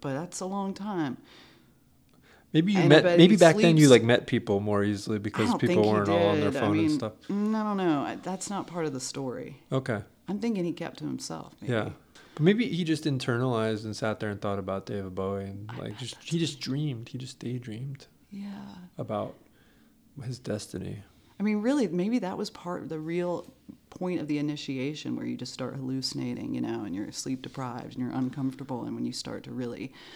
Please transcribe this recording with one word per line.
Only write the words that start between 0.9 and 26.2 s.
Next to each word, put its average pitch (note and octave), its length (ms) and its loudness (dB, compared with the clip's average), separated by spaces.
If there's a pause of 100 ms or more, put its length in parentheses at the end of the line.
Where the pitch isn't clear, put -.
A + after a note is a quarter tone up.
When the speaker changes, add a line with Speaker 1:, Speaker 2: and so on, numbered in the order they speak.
Speaker 2:
Maybe E3+ 200 4
you G3 80 4
Speaker 1:
And D#3+ 120 4
I D3+ 40 12
Speaker 2:
met, D#3+ 80 10
Speaker 1:
bet F3 140 6
Speaker 2:
maybe F3 160 12
Speaker 1:
he G3 40 4
Speaker 2:
back E3+ 180 10
then E3+ 200 8
you, D3+ 100 10
Speaker 1:
sleeps C3+ 40 12
Speaker 2:
like, A#2 120 12
met A#2 240 4
people A2 320 2
more G#2 240 2
easily G#2 380 0
because G#2+ 280 0
Speaker 1:
I - 40 2
don't A2+ 80 0
Speaker 2:
people A2 160 4
Speaker 1:
think G#2+ 100 6
he G#2+ 60 4
Speaker 2:
weren't G#2 160 2
all G2+ 200 6
on G2+ 120 2
their - 100 2
Speaker 1:
did. - 60 -2
I C#3 40 0
Speaker 2:
phone G#2+ 180 2
and - 100 4
Speaker 1:
mean, D3 100 2
Speaker 2:
stuff. G#2+ 140 -6 (160)
Speaker 1:
mm, G#3 260 0
I A3 80 -2
don't G#3 140 -2
know. E3+ 240 2
I, G2+ 220 -4
that's F#3 280 -6
not G3 160 -6
part E3+ 200 -4
of D3 60 -2
the C3 80 -6
story. C3 680 -8
Speaker 2:
Okay. C3 300 -2 (280)
Speaker 1:
I'm G3 120 -4
thinking G#3 240 -2
he E3+ 80 -2
kept - 260 -8
to D#3 60 -12
himself, D3 560 -8
maybe. C3 120 -4
Speaker 2:
Yeah. G#2+ 180 0 (440)
But - 80 -2
maybe G#3 240 6
he E3 160 -2
just D#3 220 0
internalized A#2+ 800 0
and G#2+ 100 -6
sat G#2+ 240 -2
there G#2+ 120 -4
and G2+ 100 -6
thought G2+ 180 -2
about F#2+ 280 -6
David G2 280 -8
Bowie G2 300 -4
and, G2 260 -10
Speaker 1:
I A#2+ 80 -10
Speaker 2:
like, A2+ 120 -8
Speaker 1:
bet A2 80 -12
Speaker 2:
just, B2 180 -10
Speaker 1:
that's - 120 -20
Speaker 2:
he E3 120 -2
just D3 200 -4
dreamed. C3 480 -6
He C3 100 -10
just B2+ 200 -12
daydreamed A#2+ 680 -10 (240)
Speaker 1:
Yeah. G3+ 200 -12 (480)
Speaker 2:
about G#2+ 380 -6 (880)
his B2 160 -8
destiny. G2+ 640 -8 (340)
Speaker 1:
I - 40 -6
mean, G#3+ 200 0
really, B3 260 0
maybe F3+ 300 -2
that F#3+ 180 -6
was G#3 140 -6
part, - 400 -10
the D#3+ 80 -8
real E3+ 520 -4 (380)
point F3+ 320 -4
of D3 80 -6
the D3+ 80 0
initiation D3 800 -4
where B2 80 -6
you B2 140 -6
just B2 160 -10
start B2+ 200 -8
hallucinating, C3 800 -6